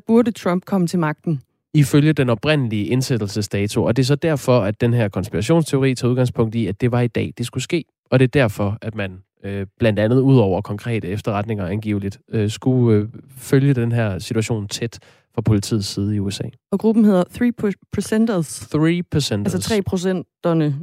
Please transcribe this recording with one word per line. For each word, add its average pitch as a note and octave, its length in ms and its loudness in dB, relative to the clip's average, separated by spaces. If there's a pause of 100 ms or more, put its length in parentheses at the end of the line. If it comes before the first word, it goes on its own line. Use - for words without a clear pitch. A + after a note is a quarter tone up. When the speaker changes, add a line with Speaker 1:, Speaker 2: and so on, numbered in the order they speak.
Speaker 1:
burde A#3 240 4
Trump F#3 340 -2
komme F#3 220 0
til F3+ 120 -2
magten? D3+ 440 -4 (320)
Speaker 2:
Ifølge D3+ 380 4
den C3+ 180 2
oprindelige A#2 560 0
indsættelsesdato, G#2+ 1000 -2
og A#2 120 0
det C3+ 60 4
er B2 40 0
så C#3 80 2
derfor, C3+ 460 0
at G#2+ 200 -2
den A#2+ 120 2
her A#2+ 160 2
konspirationsteori C3 840 0
tager B2 160 -2
udgangspunkt B2 440 0
i, A2+ 120 0
at G2 140 -4
det B2 120 0
var A#2+ 80 2
i B2 60 0
dag, G#2+ 320 -4
det A#2+ 80 -4
skulle C3 180 -6
ske. E3 200 -4 (260)
Og B2+ 80 4
det C3 60 6
er B2+ 160 2
derfor, G#2 420 -2
at A2 120 -8
man, F#2+ 280 -10 (220)
øh, G2 220 -6 (120)
blandt A2 200 2
andet A2 220 4
ud C3+ 180 6
over F#2+ 220 2
konkrete G#2 480 -6
efterretninger G#2 580 -4
angiveligt, G2+ 520 -4 (100)
øh, G#2+ 220 -2
skulle, A#2+ 480 2
øh, G#2 100 -2 (280)
følge C#3 380 2
den A#2 180 -2
her A2 260 -2
situation A2 500 -4
tæt - 300 -8 (360)
fra G2+ 80 -4
politiets G#2 460 2
side G#2 280 -2
i - 40 -2
U G2 100 -4
S - 100 -8
A. G2+ 40 -6 (280)
Speaker 1:
Og G3 60 0
gruppen A3 260 4
hedder F#3 200 4 (100)
Three A#3+ 180 0
Per-, - 400 -6
Percenters? A3 800 -2
Speaker 2:
Three E3 320 2
Percenters. A2+ 520 -2
Speaker 1:
Altså G2+ 140 -4
tre G#3+ 140 0
procenterne? E3+ 1000 -2